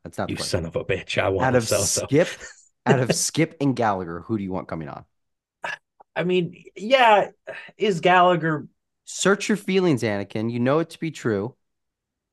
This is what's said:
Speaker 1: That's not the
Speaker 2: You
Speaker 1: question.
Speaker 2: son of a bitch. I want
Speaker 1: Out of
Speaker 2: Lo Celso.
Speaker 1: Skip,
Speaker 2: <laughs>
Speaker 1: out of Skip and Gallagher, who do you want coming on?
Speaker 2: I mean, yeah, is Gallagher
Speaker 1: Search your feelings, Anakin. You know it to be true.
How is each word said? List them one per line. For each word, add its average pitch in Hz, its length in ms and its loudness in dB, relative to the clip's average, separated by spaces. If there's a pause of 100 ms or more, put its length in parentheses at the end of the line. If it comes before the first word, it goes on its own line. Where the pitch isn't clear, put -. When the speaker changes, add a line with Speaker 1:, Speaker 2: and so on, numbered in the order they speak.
Speaker 1:
That's - 140 -16
not 98 100 -4
the - 40 -6
Speaker 2:
You 98 60 -6
Speaker 1:
question. 82 260 -4
Speaker 2:
son - 20 -6
of 82 100 -6
a - 80 -4
bitch. - 380 -4
I 95 80 0
want 95 160 0
Speaker 1:
Out 131 100 4
of 113 160 0
Speaker 2:
Lo 104 60 2
Celso. 98 300 -2
Speaker 1:
Skip, 151 200 2 (300)
Speaker 2:
<laughs> - 300 -18
Speaker 1:
out 131 120 4
of 131 140 0
Skip - 480 -2
and 139 140 2
Gallagher, 95 460 -2
who 110 160 -4
do 101 60 -6
you 92 80 -6
want 92 160 -8
coming 80 220 -10
on? - 160 -14 (1120)
Speaker 2:
I 165 80 -2
mean, 180 400 -2 (120)
yeah, 220 520 4 (500)
is 185 220 0
Gallagher 175 680 4 (380)
Speaker 1:
Search - 440 0
your 214 80 2
feelings, 180 460 0
Anakin. 107 480 -4
You 120 80 -4
know 131 200 2
it 170 120 -6
to - 80 -20
be 160 120 -8
true. 107 440 -4 (760)